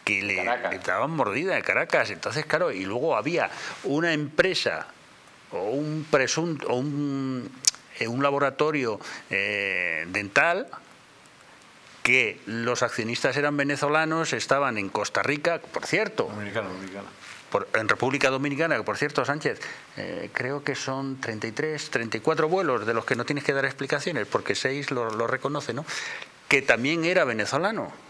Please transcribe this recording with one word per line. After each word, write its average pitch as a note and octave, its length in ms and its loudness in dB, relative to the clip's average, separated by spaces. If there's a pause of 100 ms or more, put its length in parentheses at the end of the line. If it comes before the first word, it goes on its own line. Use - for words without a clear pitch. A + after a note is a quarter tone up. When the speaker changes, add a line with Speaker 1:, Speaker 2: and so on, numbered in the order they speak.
Speaker 1:
que G2+ 180 2
le, G2+ 140 0
Speaker 2:
Caracas. G2+ 360 0
Speaker 1:
le F#2 60 -6
daban G2+ 320 0
mordida D3 460 0
de A#2 60 0
Caracas. B2 480 2
Entonces, A2 360 -4
claro, D#3+ 240 2
y F#2+ 140 -4
luego B2 320 0
había B2+ 340 0 (320)
una D#3+ 300 2
empresa D3+ 760 0 (640)
o F#2 200 -2
un D3+ 380 -2
presunto, D3 600 2
o A#2+ 80 2
un, C3+ 760 -2 (480)
eh, A#2 80 -2
un A#2+ 160 -2
laboratorio, C#3 760 0 (300)
eh, G2 760 0
dental, C#3 600 2 (1400)
que A#2 420 4
los A#2 380 0
accionistas A#2+ 520 0
eran D3 200 2
venezolanos, D3 760 2
estaban C3+ 460 2
en G2 120 -4
Costa G#2 340 0
Rica, D3+ 360 0 (120)
por - 140 -4
cierto. F#3+ 380 0
Speaker 3:
Dominicana, G#2 440 -6
dominicana. F#2+ 400 -10 (420)
Speaker 1:
Por, G2+ 240 0
en A2 140 2
República C3 400 4
Dominicana, C#3+ 480 2
que A2 60 0
por G#2 140 -2
cierto, C#3+ 280 0
Sánchez, C#3+ 360 -2 (360)
eh, F2+ 360 -6
creo C#3 320 -4
que C#3 100 -2
son C3+ 460 -4
treinta G#2+ 260 -4
y A2+ 60 -6
tres, D3+ 380 -4
treinta A#2 260 0
y A2 40 -4
cuatro D#3 280 4
vuelos D#3 360 2
de A2+ 80 2
los A2+ 120 2
que - 100 2
no D3 100 0
tienes C#3+ 200 -2
que D3 80 4
dar C#3 120 2
explicaciones, C3+ 640 -2
porque - 300 0
seis C#3 340 -2
lo, A#2+ 200 0
lo A2+ 180 0
reconoce, C3+ 440 -2
¿no? C3+ 120 -6 (640)
Que C#3 120 8
también C3+ 440 4
era F3 200 6
venezolano. C3 680 0 (180)